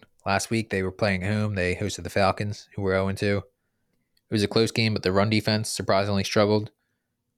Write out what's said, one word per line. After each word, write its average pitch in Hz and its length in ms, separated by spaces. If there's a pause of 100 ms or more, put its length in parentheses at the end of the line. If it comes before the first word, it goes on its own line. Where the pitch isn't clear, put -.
(240)
Last 98 240
week, 113 220
they 95 140
were 92 80
playing 95 320
at 101 80
home. 107 240
They 90 180
hosted 90 300
the 90 60
Falcons, 101 640
who 104 80
were 95 120
oh 95 140
and 98 100
two. 101 200
It - 960
was 104 100
a 98 40
close 113 220
game, 113 240
but - 80
the 92 100
run 98 160
defense 107 400
surprisingly 101 540
struggled 107 480 (680)